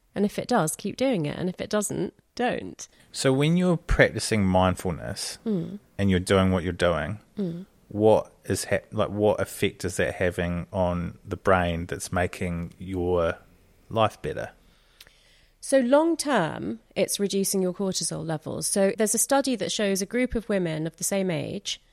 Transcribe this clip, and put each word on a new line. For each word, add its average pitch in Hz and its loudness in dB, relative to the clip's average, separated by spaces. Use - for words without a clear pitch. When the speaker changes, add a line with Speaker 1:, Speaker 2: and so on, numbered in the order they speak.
Speaker 1:
And - 0
if - -2
it - -6
does, 180 2
keep - -8
doing 247 0
it. - -4
And 170 -4
if 180 -8
it - -6
doesn't, 202 -2
don't. - -4
Speaker 2:
So 135 0
when 151 2
you're 180 2
practicing - 2
mindfulness 92 0
Speaker 1:
Mm. 185 -4
Speaker 2:
and 98 4
you're 92 4
doing 95 4
what 92 2
you're 92 -2
doing, 87 0
Speaker 1:
Mm. 180 -6
Speaker 2:
what 104 4
is - -2
hap-, - -2
like, 107 0
what 104 2
effect - -4
is 90 -4
that - 0
having 87 -2
on 87 -2
the 92 -6
brain 87 2
that's - -8
making 87 -4
your 87 0
life 107 0
better? - -8
Speaker 1:
So - 2
long 294 4
term, 214 -2
it's - 0
reducing 196 0
your 180 -2
cortisol 175 -4
levels. 160 -6
So 196 2
there's 208 0
a 226 0
study 269 2
that - -4
shows 196 0
a 202 -4
group 247 -2
of 220 -4
women 165 0
of 165 -8
the - -8
same 190 0
age 160 -6